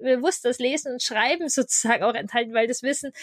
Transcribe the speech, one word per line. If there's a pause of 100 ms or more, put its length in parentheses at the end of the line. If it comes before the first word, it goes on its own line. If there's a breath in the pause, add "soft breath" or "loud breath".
wir
wussten
das
Lesen
und
Schreiben
sozusagen
auch
enthalten,
weil
das
Wissen (100)